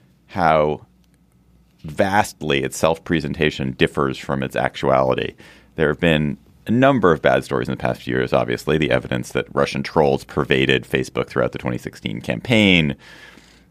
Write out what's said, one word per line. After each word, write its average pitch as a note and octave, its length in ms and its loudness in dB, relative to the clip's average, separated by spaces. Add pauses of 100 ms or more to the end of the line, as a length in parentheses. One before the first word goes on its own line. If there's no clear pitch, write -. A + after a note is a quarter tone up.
(260)
how D#2 600 0 (960)
vastly D#2+ 800 -2
its C2+ 140 -6
self-presentation D#2 960 -2
differs C#2 460 0
from C#2 260 -4
its C2 100 -6
actuality. C2 800 0 (400)
There D#2 140 0
have D2+ 120 -4
been D2+ 380 0 (300)
a - 20 -2
number A#2+ 400 4
of D#2 120 0
bad C2 200 2
stories C2 240 -4
in C2 60 -4
the B1 40 -4
past B1 260 -4
few B1+ 120 -4
years, B1 180 -2
obviously. B1 460 0
The C2+ 140 0
evidence B1+ 400 -2
that - 200 -4
Russian C#2 300 0
trolls C#2+ 400 2
pervaded C2 640 0
Facebook B1+ 420 -4
throughout A#1+ 240 -2
the - 80 -10
twenty B1 200 -6
sixteen - 420 -10
campaign, F2 760 2 (760)